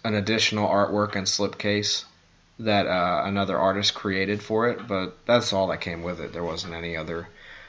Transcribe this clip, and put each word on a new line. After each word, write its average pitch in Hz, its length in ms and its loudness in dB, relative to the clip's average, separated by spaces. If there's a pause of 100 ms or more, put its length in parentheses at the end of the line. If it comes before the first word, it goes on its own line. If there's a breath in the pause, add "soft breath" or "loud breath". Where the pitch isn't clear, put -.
an 107 120 0
additional 107 520 2
artwork 104 480 2
and 95 120 -2
slipcase 104 800 -2 (540)
that, 101 280 2
uh, 90 380 2
another 98 340 0
artist 95 340 2
created 98 480 -2
for 110 280 2
it, - 180 -4
but 92 280 -2 (120)
that's 120 260 4
all 95 140 2
that 78 140 -2
came 85 200 -6
with 85 200 -6
it. - 120 -8
There 82 100 -6
wasn't 82 300 -6
any 82 240 -6
other, 82 300 -6 (420 soft breath)